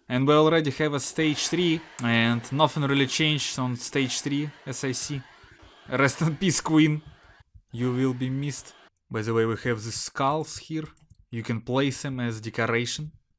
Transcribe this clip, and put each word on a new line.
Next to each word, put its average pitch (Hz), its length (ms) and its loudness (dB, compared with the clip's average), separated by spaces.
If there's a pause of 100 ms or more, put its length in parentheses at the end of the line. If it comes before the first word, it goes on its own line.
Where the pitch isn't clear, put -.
And 127 180 2
we 147 80 6
already 156 360 6
have 151 240 -2
a 139 60 0
stage 156 480 0
three, 165 320 2 (200)
and 117 400 2 (120)
nothing 147 320 2
really 139 240 2
changed 151 500 0
on 127 160 0
stage 131 460 -2
three, 147 280 -2 (160)
as 135 200 -8
I 131 80 -2
see. 139 280 -6 (680)
Rest 131 320 2
in 160 140 0
peace, 185 240 2
queen. 156 420 4 (680)
You 123 200 -2
will 131 220 0
be 127 160 -4
missed. 139 420 -6 (380)
By 113 120 -4
the 113 120 -2
way, 113 100 4
we 113 200 0
have 113 180 -2
the 113 80 -8
skulls 143 680 -4
here. 156 260 -8 (460)
You 117 120 -6
can 113 180 -2
place 131 420 -2
them 131 180 -6
as 113 200 -4
decoration. 117 720 -2 (280)